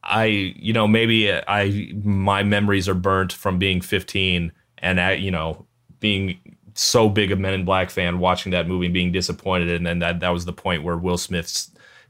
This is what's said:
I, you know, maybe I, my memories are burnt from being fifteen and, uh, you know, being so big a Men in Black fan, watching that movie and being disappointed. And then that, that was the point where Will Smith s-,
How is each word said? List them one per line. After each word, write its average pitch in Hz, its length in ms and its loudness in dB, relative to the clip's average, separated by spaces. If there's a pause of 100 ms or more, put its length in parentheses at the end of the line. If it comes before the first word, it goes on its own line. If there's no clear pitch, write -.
I, 110 220 0
you 104 480 -2
know, 113 140 2
maybe 113 440 4
I, 101 640 0 (100)
my 101 400 2
memories 101 460 2
are 98 40 2
burnt 95 400 2
from 92 240 -2
being 92 240 2
fifteen 90 720 -2 (260)
and, 92 220 0
uh, 90 100 2
you 95 220 -2
know, 80 340 -6 (340)
being 98 400 -2 (360)
so 113 340 4
big 101 220 2
a 98 40 0
Men 95 180 -2
in 95 120 -2
Black 92 240 0
fan, 90 300 -2
watching 92 320 0
that 87 160 0
movie 90 200 -2
and 87 60 -2
being 90 180 0
disappointed. 90 600 -2
And 85 140 -2
then 87 140 -2
that, 85 200 -2
that 90 100 -2
was 87 160 -2
the 87 80 -8
point 85 300 -4
where 85 140 -4
Will 90 200 -2
Smith 87 280 -6
s-, - 260 -8 (380)